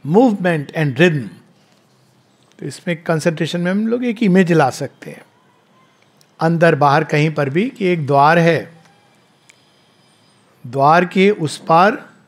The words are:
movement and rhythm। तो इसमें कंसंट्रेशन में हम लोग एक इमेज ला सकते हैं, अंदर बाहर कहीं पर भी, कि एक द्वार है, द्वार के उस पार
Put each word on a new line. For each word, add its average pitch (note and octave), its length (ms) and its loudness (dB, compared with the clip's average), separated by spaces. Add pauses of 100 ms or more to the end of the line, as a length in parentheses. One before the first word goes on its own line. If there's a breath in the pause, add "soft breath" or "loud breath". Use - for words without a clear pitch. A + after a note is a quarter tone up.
movement F3+ 600 2
and D3+ 260 -4
rhythm। C#3+ 360 0 (1300)
तो E3 80 -14
इसमें D#3+ 360 -10
कंसंट्रेशन E3 580 -4
में F3 100 -2
हम G#3 180 -2
लोग A#3+ 160 -4
एक A#3+ 180 -4
इमेज F#3 300 4
ला D3+ 180 2
सकते - 400 -14
हैं, - 120 -20 (1200)
अंदर E3 340 2
बाहर C#3+ 300 2
कहीं D3+ 260 -2
पर D3 200 -4
भी, F#3+ 200 -2
कि G#3 160 -6
एक E3+ 200 -2
द्वार C#3+ 320 4
है, E3 340 0 (1900)
द्वार C#3 380 2
के F#3+ 260 2
उस F3 260 -6
पार F#3+ 520 0 (200)